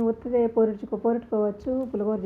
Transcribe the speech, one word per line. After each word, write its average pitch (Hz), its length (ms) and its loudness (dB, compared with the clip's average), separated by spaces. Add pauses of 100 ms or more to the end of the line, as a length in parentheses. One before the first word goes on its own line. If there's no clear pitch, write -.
(120)
ఉత్తిదే 240 320 0 (160)
పొరుచుకో-, 220 480 0
పొరుచుకోవచ్చు, 220 680 0 (180)
పులిహోర 208 340 0